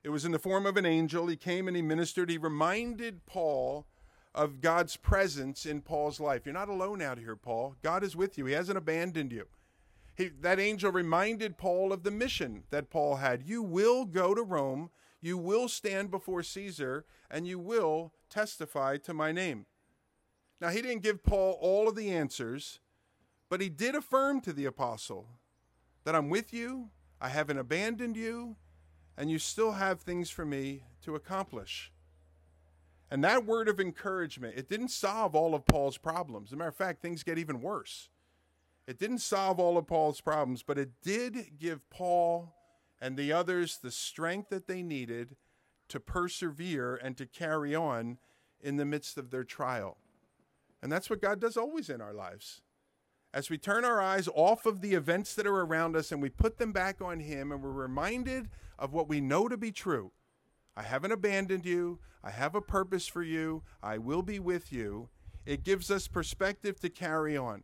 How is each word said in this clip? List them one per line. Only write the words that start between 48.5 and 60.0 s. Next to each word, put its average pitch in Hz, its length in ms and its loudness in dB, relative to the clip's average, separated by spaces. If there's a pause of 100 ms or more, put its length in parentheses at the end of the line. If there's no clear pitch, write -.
in 143 180 -2
the 143 60 0
midst 147 340 -4
of 127 120 -12
their 127 140 -4
trial. 123 540 -4 (840)
And 127 100 -6
that's 170 180 -2
what 208 120 -2
God 202 180 2
does 226 180 0
always 285 340 -2
in 123 100 -6
our 104 140 -10
lives. 95 480 -12 (720)
As 139 160 -4
we 160 80 -4
turn 202 280 0
our 233 160 4
eyes 190 340 2
off 190 320 6
of 214 140 2
the 196 140 2
events 175 420 2
that 208 100 0
are 196 140 4
around 165 340 2
us 156 160 0
and 151 100 -4
we 139 80 0
put 220 300 2
them 220 140 0
back 190 280 0
on 175 200 -6
Him 147 320 -6
and 139 100 -6
we're 135 80 -6
reminded 202 800 -2 (280)
of 139 140 -4
what 156 160 0
we 151 120 2
know 147 280 4
to 240 80 0
be 220 140 -4
true, 135 400 -2 (640)